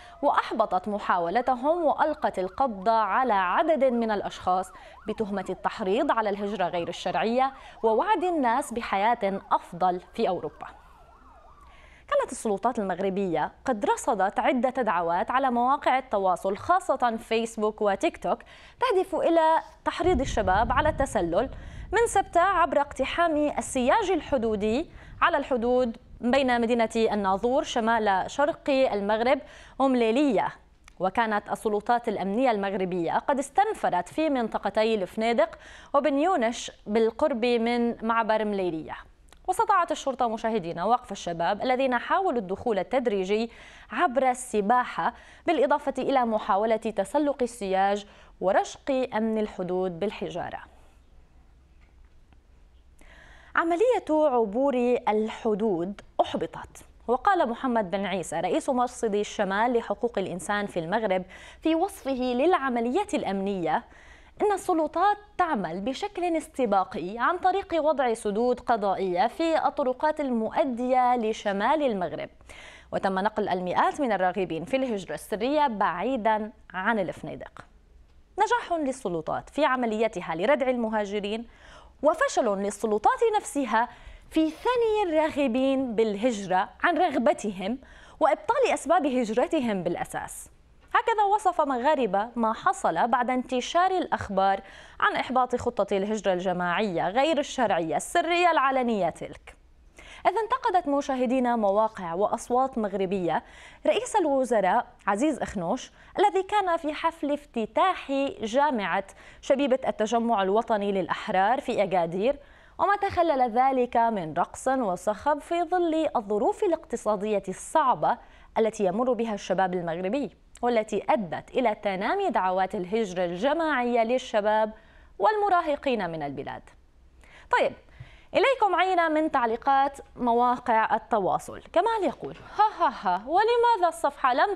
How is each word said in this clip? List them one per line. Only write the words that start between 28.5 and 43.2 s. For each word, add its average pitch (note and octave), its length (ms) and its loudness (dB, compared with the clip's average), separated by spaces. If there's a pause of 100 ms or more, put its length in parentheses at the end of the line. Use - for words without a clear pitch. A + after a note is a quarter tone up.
المغرب A#3+ 720 2 (400)
ومليلية. B3 680 2 (520)
وكانت G#3+ 520 -2
السلطات A3 580 0
الأمنية G#3 420 0
المغربية F#3+ 680 -2
قد C4 220 0
استنفرت C4+ 680 0
في D#4 200 0
منطقتي A3+ 680 0
الفنيدق A3+ 600 0 (360)
وبن C#4 260 2
يونش C#4+ 520 0 (140)
بالقرب A3+ 600 0
من A#3 600 0
معبر A3 400 0
مليلية. F3 500 -4 (520)
واستطاعت F#4 440 2
الشرطة، C4 360 -2
مشاهدينا، G#3+ 580 -4
وقف A#3+ 260 0
الشباب F3+ 500 -4
الذين B3+ 360 2
حاولوا D#4+ 420 0
الدخول G3 400 -2
التدريجي G#3 720 0 (400)